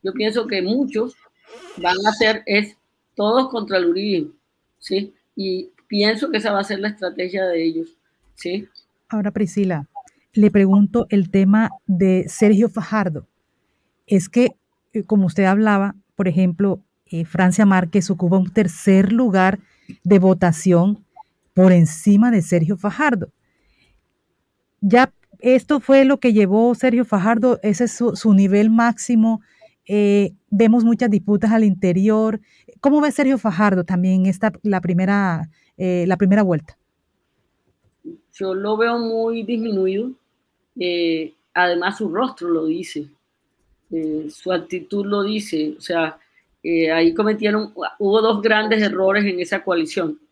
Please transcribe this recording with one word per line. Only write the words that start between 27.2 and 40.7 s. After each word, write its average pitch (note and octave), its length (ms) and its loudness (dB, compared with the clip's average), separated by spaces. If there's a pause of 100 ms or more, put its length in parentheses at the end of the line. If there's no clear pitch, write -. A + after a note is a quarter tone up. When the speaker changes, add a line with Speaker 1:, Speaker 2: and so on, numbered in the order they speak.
Speaker 2:
ese G#3+ 220 0
es G#3+ 80 -2
su, A#3 240 -2
su A3 180 2
nivel G3+ 380 4
máximo. A3+ 680 0 (440)
Eh, G3+ 460 2 (180)
vemos A3 360 2
muchas A#3 240 2
disputas G#3 420 0
al A3+ 140 2
interior. G#3 760 0 (400)
¿Cómo D4 220 2
ve D4 100 0
Sergio C4+ 260 0
Fajardo G3 460 0
también F#3 420 0
esta, F#3+ 360 -2
la G3 180 -2
primera, F3+ 680 -2 (280)
eh, F3+ 300 -2
la F#3 80 0
primera G3+ 280 2
vuelta? E3+ 340 -4 (1600)
Speaker 1:
Yo F#3+ 200 -6
lo G#3 240 -4
veo A#3 200 0
muy A3+ 460 -4
disminuido. G#3+ 680 -2 (680)